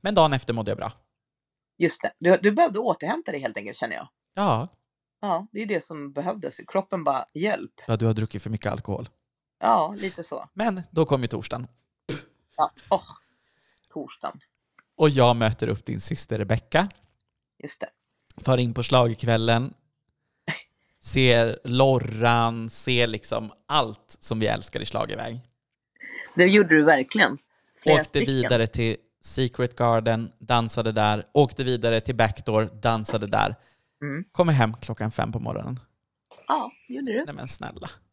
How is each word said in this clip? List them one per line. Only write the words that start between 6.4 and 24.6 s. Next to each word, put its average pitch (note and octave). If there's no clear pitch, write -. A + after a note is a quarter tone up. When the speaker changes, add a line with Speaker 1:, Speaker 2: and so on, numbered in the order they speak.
Speaker 2:
Kroppen F#3+
bara, C3+
"Hjälp." F3
Speaker 1:
Ja, A2+
du A2+
har A2+
druckit G#2+
för G#2+
mycket G#2
alkohol. G#2+
Speaker 2:
Ja, G3
lite F3+
så. -
Speaker 1:
Men G3
då D#3+
kom C3+
ju A#2
torsdagen. A#2+
Speaker 2:
Ja, D3+
åh. G3
Torsdagen. -
Speaker 1:
Och D#3
jag B2
möter A2+
upp -
din A#2
syster -
Rebecca. A#2
Speaker 2:
Just -
det. -
Speaker 1:
Far C3
in A#2+
på A#2+
schlagerkvällen. A#2
Ser A#2
Lorran, A#2
ser A#2+
liksom A2
allt B2+
som A2
vi G#2+
älskar G#2+